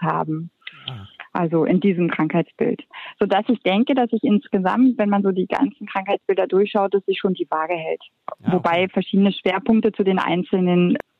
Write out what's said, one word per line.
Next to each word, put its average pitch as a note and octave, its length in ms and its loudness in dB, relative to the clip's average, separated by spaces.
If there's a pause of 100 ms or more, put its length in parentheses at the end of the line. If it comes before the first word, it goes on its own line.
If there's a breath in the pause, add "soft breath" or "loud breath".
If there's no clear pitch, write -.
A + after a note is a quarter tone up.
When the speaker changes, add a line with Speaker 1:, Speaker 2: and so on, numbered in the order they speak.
Speaker 1:
haben. D#3+ 500 -4 (380 loud breath)
Speaker 2:
Ah. G#2 180 -14 (260 loud breath)
Speaker 1:
Also E3 320 0
in F3+ 160 2
diesem F3 300 0
Krankheitsbild. D#3+ 720 -2 (360 loud breath)
Sodass G3 300 0
ich B3 140 0
denke, G#3+ 320 2
dass B3 160 0
sich A3+ 120 -2
insgesamt, G#3 760 2
wenn G#3 100 0
man G3+ 140 2
so G3 80 0
die F#3 160 0
ganzen - 400 -4
Krankheitsbilder G3 600 -2
durchschaut, G3 460 0
dass G3 140 0
sich F#3+ 120 -2
schon F#3+ 160 0
die F3 160 -6
Waage D#3+ 240 -2
hält. D#3+ 280 -6 (240)
Speaker 2:
Ah, - 140 -8
okay. D#3+ 120 -2
Speaker 1:
Wobei F3 360 2
verschiedene G3 440 2
Schwerpunkte G3+ 600 0
zu - 120 -2
den F#3+ 140 2
einzelnen, F3+ 800 2 (220)